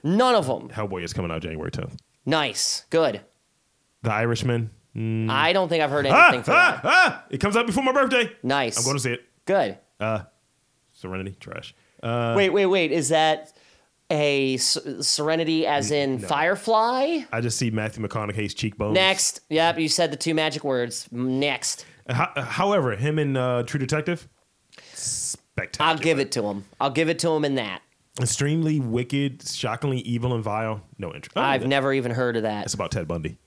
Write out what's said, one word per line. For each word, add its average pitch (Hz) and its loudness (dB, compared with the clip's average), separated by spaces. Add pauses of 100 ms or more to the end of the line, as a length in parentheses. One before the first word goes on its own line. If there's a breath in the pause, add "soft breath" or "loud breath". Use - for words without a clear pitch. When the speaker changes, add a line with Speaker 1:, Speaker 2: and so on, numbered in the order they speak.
Speaker 1:
None 226 4
of 180 4
'em. 120 -4
Speaker 2:
Hellboy 98 -4
is 82 -8
coming 87 -4
out 80 -4
January 80 -6
tenth. - -8 (300)
Speaker 1:
Nice. 139 -2
Good. 147 2 (800)
Speaker 2:
The 113 0
Irishman. 117 0 (240)
Mm. 113 -2
Speaker 1:
I 147 2
don't 185 2
think 160 2
I've 143 0
heard 143 0
Speaker 2:
Ah, 262 8
Speaker 1:
anything 123 0
for - -2
Speaker 2:
ah, 339 4
Speaker 1:
that. - -2
Speaker 2:
ah! 349 4
It 139 -6
comes 202 0
out 233 2
before 233 0
my 262 2
birthday. 254 2 (100)
Speaker 1:
Nice. 131 0
Speaker 2:
I'm 123 0
gonna 135 0
see 120 -2
it. - -8 (220)
Speaker 1:
Good. 151 2 (220)
Speaker 2:
Uh, 107 -2 (720)
Serenity, 95 -8
trash. - -14 (260 soft breath)
Uh, 117 0
Speaker 1:
Wait, 190 4
wait, 196 2
wait. 180 2
Is 143 0
that 156 2 (560 soft breath)
a 143 2
S-, - 0 (240)
Serenity 160 0
as 143 0
Speaker 2:
N-, 143 2
Speaker 1:
in 120 -6
Speaker 2:
no. 98 -8
Speaker 1:
Firefly? 220 2 (120)
Speaker 2:
I 117 -2
just 117 -2
see 120 0
Matthew 107 -4
McConaughey's 104 -4
cheekbones. 107 -2
Speaker 1:
Next. 190 2
Yep, 165 2
you 160 0
said 160 0
the 147 -8
two 165 -2
magic 156 -2
words. 123 -4
Next. 127 -2 (240 loud breath)
Speaker 2:
Ho-, 143 -2
however, 160 0
him 151 -2
and, 143 0
uh, 127 0
True 147 -4
Detective, 151 -4 (680 loud breath)
spectacular. - -2
Speaker 1:
I'll 160 2
give 147 2
it 139 0
to 117 0
him. 101 -4 (140)
I'll 139 2
give 156 2
it 165 -2
to 165 0
him 151 2
in 139 0
that. 104 -4 (380)
Speaker 2:
Extremely 151 0
wicked, 127 -2
shockingly 127 -4
evil 120 -2
and 117 -2
vile. 107 -4 (140)
No 90 -8
interest. - -16
Oh, 202 0
Speaker 1:
I've 135 2
Speaker 2:
yeah. 120 -2
Speaker 1:
never 135 2
even 123 0
heard 120 0
of 113 0
that. 107 -2
Speaker 2:
It's - -6
about 92 -4
Ted 87 -4
Bundy. 82 -4